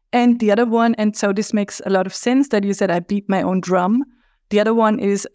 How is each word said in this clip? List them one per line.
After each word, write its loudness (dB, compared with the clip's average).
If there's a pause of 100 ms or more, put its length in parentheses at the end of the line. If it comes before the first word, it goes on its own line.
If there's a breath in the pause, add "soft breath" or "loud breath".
(120)
And 2
the 2
other 2
one, 2
and -2
so -2
this -4
makes -4
a -4
lot 2
of -12
sense 0
that 0
you 0
said, -2
"I 0
beat -4
my 0
own 0
drum." 0 (460 soft breath)
The 2
other 2
one 2
is, -2